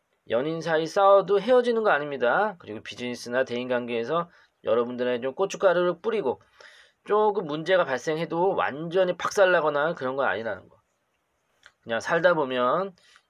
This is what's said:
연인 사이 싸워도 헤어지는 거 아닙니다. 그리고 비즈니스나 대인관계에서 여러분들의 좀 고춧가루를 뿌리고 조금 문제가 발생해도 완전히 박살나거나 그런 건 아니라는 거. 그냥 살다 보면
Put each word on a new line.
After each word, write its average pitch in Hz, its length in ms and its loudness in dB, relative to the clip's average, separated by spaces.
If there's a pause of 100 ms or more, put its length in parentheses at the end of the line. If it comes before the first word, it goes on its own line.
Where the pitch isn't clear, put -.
(280)
연인 151 320 -2
사이 160 260 0
싸워도 196 540 4
헤어지는 233 420 2
거 208 80 2
아닙니다. 147 680 0
그리고 107 240 -12
비즈니스나 123 600 -4
대인관계에서 123 880 -4 (340)
여러분들의 120 580 0
좀 131 120 -6
고춧가루를 180 680 0
뿌리고 196 400 -2 (640)
조금 208 400 0
문제가 165 380 0
발생해도 160 680 -2
완전히 160 640 -2
박살나거나 165 760 2
그런 131 220 -6
건 135 100 0
아니라는 101 420 -4
거. - 80 -20 (1040)
그냥 113 200 -4
살다 170 340 2
보면 139 600 -2 (360)